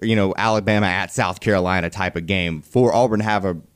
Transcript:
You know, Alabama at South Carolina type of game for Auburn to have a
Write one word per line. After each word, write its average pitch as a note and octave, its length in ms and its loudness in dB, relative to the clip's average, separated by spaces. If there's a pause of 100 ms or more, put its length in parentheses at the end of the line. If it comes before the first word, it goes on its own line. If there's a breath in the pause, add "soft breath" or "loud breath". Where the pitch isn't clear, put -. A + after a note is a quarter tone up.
You A2 120 2
know, G2 220 2
Alabama G#2+ 480 2
at F#2 260 -2
South F#2 280 -4
Carolina F2+ 500 0
type F#2 260 -6
of E2+ 120 -6
game E2+ 340 -2
for B2 320 2
Auburn A2 280 2
to - 40 -2
have G#2 200 0
a F2+ 120 -2 (180)